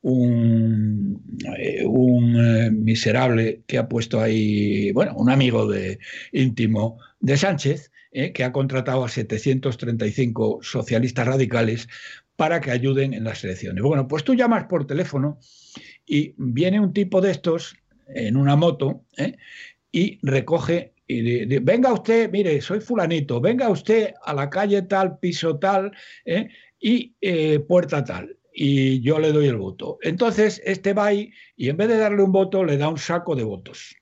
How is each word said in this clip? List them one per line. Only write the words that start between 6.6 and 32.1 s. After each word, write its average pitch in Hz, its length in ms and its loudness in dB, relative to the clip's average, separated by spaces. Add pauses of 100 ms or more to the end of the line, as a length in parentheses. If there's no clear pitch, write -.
de 135 180 2
Sánchez, 156 540 -2 (220)
eh, 151 200 -4
que 131 120 -4
ha 127 80 -4
contratado 131 520 -2
a 117 40 -6
setecientos 120 680 -2
treinta 117 300 -4
y 104 60 -2
cinco 113 500 -2
socialistas 120 640 -2
radicales 117 600 0 (480)
para 160 240 0
que 139 100 -6
ayuden 135 420 0
en 110 120 -6
las 110 180 -8
elecciones. 92 400 -6
Bueno, 139 240 2
pues 151 160 -4
tú 262 120 2
llamas 233 320 2
por 147 200 -2
teléfono 147 540 -4 (640)
y 147 300 0
viene 147 420 0
un 202 140 2
tipo 190 280 0
de 190 120 2
estos 165 420 -4 (320)
en 117 300 -4
una 139 180 4
moto, 147 500 0 (120)
¿eh? 156 200 -4 (540)
y 175 320 -2
recoge 160 680 -2 (180)
y 120 120 -2
di-, 117 240 -2
di-, 135 120 0
"Venga 233 340 4
usted, 220 380 2
mire, 175 300 0
soy 196 200 -4
fulanito, 165 600 -2
venga 240 280 0
usted 208 440 0 (120)
a 156 100 -6
la 139 140 -2
calle 202 340 0
tal, 190 360 0
piso 160 400 -2
tal, 196 320 0 (340)
¿eh? 185 240 -4 (300)
y, 240 420 0
eh, 156 400 0
puerta 156 440 2
tal. - 320 -10 (240)
Y 135 400 2
yo 147 180 2
le 156 140 2
doy 151 140 4
el 123 100 2
voto". - 460 -8
Entonces, 208 640 0
este 196 280 -2
va 202 140 2
ahí 208 260 -2 (240)
y 123 120 -4
en 147 80 -2
vez 208 120 0
de 233 80 4
darle 208 280 2